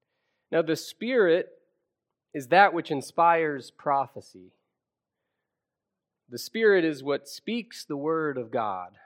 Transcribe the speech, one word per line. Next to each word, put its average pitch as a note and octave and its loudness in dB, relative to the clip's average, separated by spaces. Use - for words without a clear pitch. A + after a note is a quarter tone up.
Now, E3 2
the D#3+ -2
Spirit G3+ 0
is C3+ -10
that F#3+ 6
which E3 -6
inspires D#3 0
prophecy. C3 -6
The A#2+ -14
Spirit G3+ 2
is D3 -4
what C#3 -4
speaks - -10
the D3+ -8
word D3+ -4
of A2+ -8
God. G2 -6